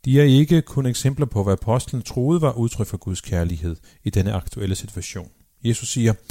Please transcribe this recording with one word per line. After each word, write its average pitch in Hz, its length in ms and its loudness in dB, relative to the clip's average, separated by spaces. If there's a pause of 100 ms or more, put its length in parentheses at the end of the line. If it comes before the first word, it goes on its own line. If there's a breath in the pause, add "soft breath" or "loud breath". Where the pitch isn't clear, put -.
De 135 140 6
er 147 40 8
ikke 147 380 6
kun 139 240 -4
eksempler 131 400 -2
på, 104 180 -2
hvad 98 100 2
apostlen 120 480 -2
troede 151 400 0
var 143 100 2
udtryk 113 360 -4
for 95 100 -8
Guds 92 240 -8
kærlighed 85 540 -4 (280 soft breath)
i 104 60 -4
denne 101 240 0
aktuelle 95 420 -6
situation. - 560 -12 (320)
Jesus 117 260 -2
siger: 113 240 2 (180 loud breath)